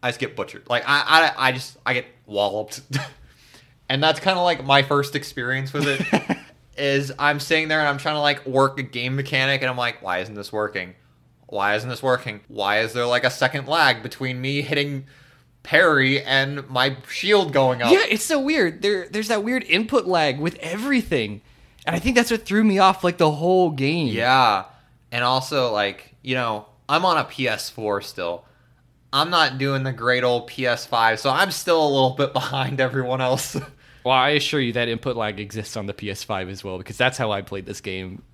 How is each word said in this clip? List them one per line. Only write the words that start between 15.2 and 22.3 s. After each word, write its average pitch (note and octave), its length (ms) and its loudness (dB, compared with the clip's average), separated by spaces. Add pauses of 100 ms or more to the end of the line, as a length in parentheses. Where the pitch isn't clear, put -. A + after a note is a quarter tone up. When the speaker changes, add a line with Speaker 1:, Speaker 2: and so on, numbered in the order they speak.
Speaker 1:
parry C#3+ 600 4
and C3+ 480 -2
my C3 260 0 (120)
shield F#3+ 440 2
going B2+ 300 4
up?" A#2+ 100 6
Speaker 2:
Yeah, G4 160 6
it's G#3 160 -2
so D4+ 160 0
weird. C4 420 0
There, F#3+ 260 0
there's G#3 200 -6
that G#3+ 160 0
weird B3 200 -2
input G#3+ 420 0
lag D#3 340 2
with E3+ 160 -4
everything. E3+ 840 -2 (420)
And D3+ 100 -2
I E3+ 40 -2
think A#3+ 180 0
that's A#3 140 2